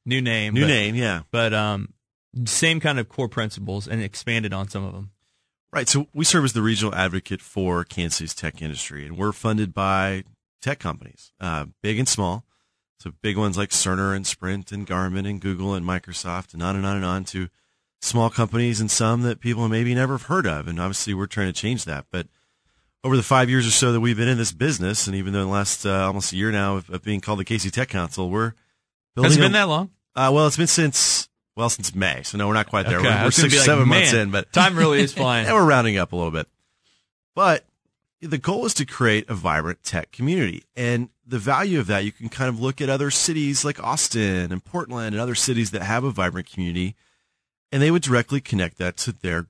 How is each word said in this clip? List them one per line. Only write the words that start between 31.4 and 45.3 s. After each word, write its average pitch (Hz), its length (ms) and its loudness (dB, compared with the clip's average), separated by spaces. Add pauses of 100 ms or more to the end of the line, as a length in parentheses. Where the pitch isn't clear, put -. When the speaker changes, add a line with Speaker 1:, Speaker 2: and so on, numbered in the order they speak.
Speaker 2:
well, 117 120 0
since 95 260 -4
May. 87 280 0
So - 160 -6
no, 101 100 0
we're 104 60 2
not 107 160 2
quite 98 160 0
there. 90 140 2
Speaker 1:
Okay, 123 80 4
Speaker 2:
We're, 117 40 6
Speaker 1:
I 104 80 4
Speaker 2:
we're 107 60 4
Speaker 1:
was 131 100 4
gonna 156 140 6
Speaker 2:
six, 135 40 6
Speaker 1:
be 143 40 6
like, 135 80 6
Speaker 2:
seven 139 220 6
months 160 240 6
Speaker 1:
"Man, 113 100 4
Speaker 2:
in, 101 80 -2
but 98 220 -2
Speaker 1:
time 180 260 4
really 151 220 6
is 139 120 2
Speaker 2:
<laughs> - 20 -18
Speaker 1:
flying." 120 320 2
Speaker 2:
And 226 80 2
we're 196 120 6
rounding 120 320 6
up 87 140 -2
a 90 40 -6
little 85 140 -2
bit. 80 180 -4 (840)
But 180 300 4 (560)
the 160 180 -4
goal 202 260 -2
is 226 100 -2
to 139 120 0
create 107 420 2
a 110 60 -6
vibrant 82 480 -2
tech - 300 -6
community. 123 520 -2 (100)
And 120 360 -2 (160)
the 123 120 -6
value 143 420 0
of 104 80 -2
that, 101 160 0
you 104 80 -6
can 113 160 -14
kind 131 200 -4
of 117 120 -4
look 131 200 -2
at 143 80 -2
other 139 220 0
cities 143 540 -2
like 147 180 -4
Austin 101 680 0
and 92 120 -6
Portland 120 500 -6
and 104 60 -4
other 123 140 -4